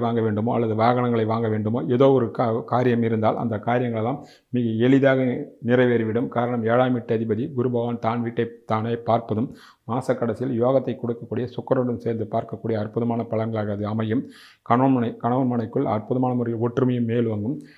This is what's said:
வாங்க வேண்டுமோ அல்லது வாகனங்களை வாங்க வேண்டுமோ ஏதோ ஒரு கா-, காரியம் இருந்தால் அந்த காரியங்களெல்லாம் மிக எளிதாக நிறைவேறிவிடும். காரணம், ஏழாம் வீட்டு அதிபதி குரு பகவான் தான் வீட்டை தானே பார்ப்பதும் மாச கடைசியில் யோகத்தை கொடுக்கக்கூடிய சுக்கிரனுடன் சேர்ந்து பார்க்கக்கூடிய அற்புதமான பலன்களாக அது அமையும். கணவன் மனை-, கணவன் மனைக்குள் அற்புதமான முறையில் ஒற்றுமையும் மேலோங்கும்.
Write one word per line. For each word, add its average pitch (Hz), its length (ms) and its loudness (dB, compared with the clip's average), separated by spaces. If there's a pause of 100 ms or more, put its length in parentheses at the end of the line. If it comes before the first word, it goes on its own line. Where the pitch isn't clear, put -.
வாங்க 117 220 0
வேண்டுமோ 107 280 0
அல்லது 117 280 0
வாகனங்களை 120 500 2
வாங்க 113 220 0
வேண்டுமோ 107 260 -2 (140)
ஏதோ 135 120 6 (100)
ஒரு 120 100 2 (120)
கா-, 117 320 0
காரியம் 120 380 2
இருந்தால் 110 340 0
அந்த 110 120 -2 (120)
காரியங்களெல்லாம் 120 520 -2 (380)
மிக 117 160 0 (140)
எளிதாக 131 400 4 (440)
நிறைவேறிவிடும். 120 640 2
காரணம், 120 340 0
ஏழாம் 127 260 4
வீட்டு 113 200 -2
அதிபதி 110 280 -2 (120)
குரு 123 180 2
பகவான் 117 320 -2
தான் 117 200 -2
வீட்டை 117 200 -2 (260)
தானே 110 220 -2 (160)
பார்ப்பதும் 113 400 0 (400)
மாச 127 280 -2
கடைசியில் 120 340 -2 (100)
யோகத்தை 123 300 2 (100)
கொடுக்கக்கூடிய 117 420 -4 (100)
சுக்கிரனுடன் 123 500 -2
சேர்ந்து 110 200 -2 (100)
பார்க்கக்கூடிய 113 480 -4
அற்புதமான 117 380 -2 (100)
பலன்களாக 110 460 -2
அது 104 160 -4
அமையும். 113 300 0 (460)
கணவன் 131 280 4
மனை-, 113 260 0
கணவன் 123 300 0
மனைக்குள் 120 420 -2
அற்புதமான 127 460 0
முறையில் 117 260 -2
ஒற்றுமையும் 123 460 0
மேலோங்கும். 113 440 0 (220)